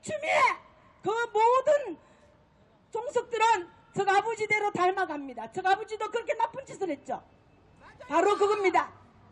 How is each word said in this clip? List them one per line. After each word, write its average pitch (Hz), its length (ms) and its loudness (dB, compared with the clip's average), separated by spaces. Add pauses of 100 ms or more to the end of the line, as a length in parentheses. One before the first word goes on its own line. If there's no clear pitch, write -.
추미애, 605 380 -2 (640)
그 359 80 -4 (220)
모든 494 680 4 (920)
종석들은 453 800 -2 (260)
저 392 60 -2
아버지대로 415 680 0
닮아갑니다. 302 800 -4
저 370 120 -8
아버지도 427 460 -2
그렇게 453 240 -4
나쁜 466 320 -4
짓을 392 240 -8
했죠. 254 320 -8 (840)
바로 349 300 2
그겁니다. 392 560 2 (400)